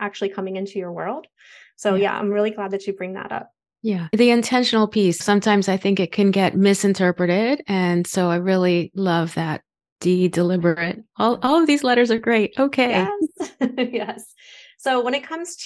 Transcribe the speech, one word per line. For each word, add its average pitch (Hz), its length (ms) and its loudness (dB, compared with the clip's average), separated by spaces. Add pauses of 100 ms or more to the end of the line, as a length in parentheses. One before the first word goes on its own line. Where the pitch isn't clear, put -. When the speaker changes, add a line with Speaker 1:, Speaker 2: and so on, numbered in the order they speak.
Speaker 1:
actually 202 280 -4
coming 190 280 -8
into 196 200 -8
your 180 140 -8
world. 175 340 -8 (520)
So 196 180 0
Speaker 2:
Yeah. 196 60 2 (100)
Speaker 1:
yeah, - 80 -4
I'm 202 100 -2
really 208 220 0
glad 196 200 -8
that 196 160 -6
you 196 60 -4
bring 185 200 -10
that - 180 -12
up. - 200 -10 (300)
Speaker 2:
Yeah. 185 300 -2
The 240 200 4
intentional 226 580 2
piece, 190 340 2
sometimes 202 460 2
I 190 80 0
think 196 240 0
it 175 100 -2
can 202 200 2
get 190 260 2
misinterpreted. 196 1080 2
And 180 380 0
so 180 240 0
I 170 60 0
really 180 580 0
love 170 420 0
that 160 260 -4 (400)
D, 180 280 2
deliberate. 175 720 0 (140)
All, 226 240 0
all 294 180 2
of 320 80 4
these 285 160 2
letters 247 280 4
are 226 80 2
great. 226 400 0
Okay. 269 300 2
Speaker 1:
Yes. 320 680 -2
<laughs> 254 180 -2 (140)
Yes. - 420 -8 (440)
So 254 260 -2
when 247 100 -2
it 277 140 -4
comes 339 280 -10 (100)